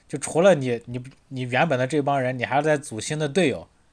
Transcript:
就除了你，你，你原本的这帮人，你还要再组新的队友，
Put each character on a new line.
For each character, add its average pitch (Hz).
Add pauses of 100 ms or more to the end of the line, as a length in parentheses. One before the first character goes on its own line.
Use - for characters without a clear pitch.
就 147
除 -
了 190
你， 127
你， 123 (260)
你 131
原 127
本 135
的 127
这 151
帮 139
人， 127
你 117
还 123
要 143
再 151
组 113
新 151
的 151
队 147
友， 87 (260)